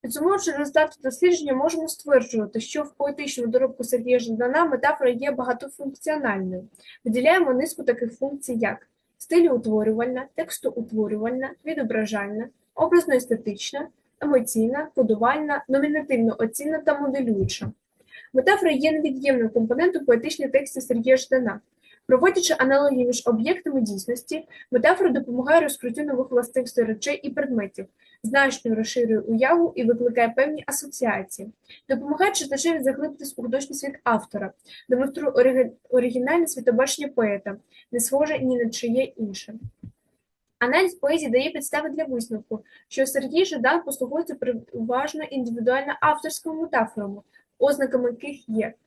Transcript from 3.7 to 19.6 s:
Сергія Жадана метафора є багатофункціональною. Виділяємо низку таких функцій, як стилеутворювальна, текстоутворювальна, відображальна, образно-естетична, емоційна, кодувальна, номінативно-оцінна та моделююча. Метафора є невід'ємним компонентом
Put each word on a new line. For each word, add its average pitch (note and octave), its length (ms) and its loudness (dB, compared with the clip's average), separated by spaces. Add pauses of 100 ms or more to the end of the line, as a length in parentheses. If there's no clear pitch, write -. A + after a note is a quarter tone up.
Сергія B3 340 2
Жадана A#3+ 460 0
метафора C#4 460 2
є B3+ 200 -2
багатофункціональною. B3 1400 -6 (360)
Виділяємо C#4 480 4
низку C#4 300 -2
таких A#3+ 360 -2
функцій, C#4 360 -6
як A3+ 320 -4 (320)
стилеутворювальна, B3 1160 2
текстоутворювальна, A#3 1160 -4 (160)
відображальна, A3 840 -4 (260)
образно-естетична, C#4 1120 0 (340)
емоційна, C4 760 0
кодувальна, C4 760 2
номінативно-оцінна C#4 1120 0
та D4 220 2
моделююча. B3 720 -2 (600)
Метафора F4 380 4
є D4+ 220 2
невід'ємним C4 560 0
компонентом C#4 560 0